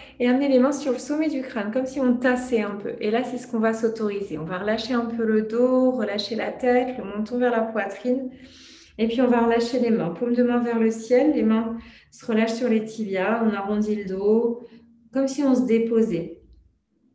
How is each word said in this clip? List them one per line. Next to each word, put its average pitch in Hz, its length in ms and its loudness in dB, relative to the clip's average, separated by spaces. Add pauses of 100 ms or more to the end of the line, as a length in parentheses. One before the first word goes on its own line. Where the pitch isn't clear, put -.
(180)
et 247 120 2
amener 269 180 4
les 262 120 6
mains 269 120 4
sur 277 220 -2
le - 40 -4
sommet 311 300 -2
du 262 140 -2
crâne, 214 300 -6
comme 262 140 -2
si 269 140 -6
on 247 160 4
tassait 247 460 0
un 202 140 -4
peu. 202 260 -8
Et 208 100 -2
là, 247 140 0
c'est 254 120 -6
ce - 100 -12
qu'on 226 120 -4
va 226 140 2
s'autoriser. 208 640 -4
On 160 80 -8
va 180 140 -6
relâcher 226 340 -2
un 233 120 0
peu 226 200 -4
le 220 160 2
dos, 254 500 2
relâcher 214 440 -4
la 208 180 -4
tête, 254 440 0
le 208 60 -8
menton 214 340 -6
vers 247 140 2
la 226 120 0
poitrine. 226 680 -4 (680)
Et 226 120 0
puis 233 120 0
on 240 60 4
va 233 160 4
relâcher 233 360 2
les 233 100 2
mains, 175 220 0
paume 240 220 -2
de 247 100 4
main 240 160 2
vers 233 200 0
le 220 100 4
ciel, 262 440 2
les 226 100 0
mains 226 340 0 (320)
se - 160 -20
relâchent 226 280 2
sur 240 160 -2
les 220 160 2
tibias, 202 580 -2
on 208 100 2
arrondit 208 420 -2
le 202 100 -6
dos, 220 600 0 (460)
comme 269 160 0
si 277 160 -4
on 262 100 4
se 226 120 4
déposait. 220 760 0 (720)